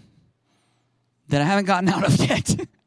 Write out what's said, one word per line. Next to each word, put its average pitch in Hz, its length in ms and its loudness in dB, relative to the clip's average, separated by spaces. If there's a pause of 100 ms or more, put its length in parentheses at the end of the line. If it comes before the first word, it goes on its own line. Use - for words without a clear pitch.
(1300)
that 143 120 0
I 143 40 0
haven't 196 200 0
gotten 185 240 0
out 180 160 0
of - 160 2
<laughs> - 0 -
yet. - 340 0 (320)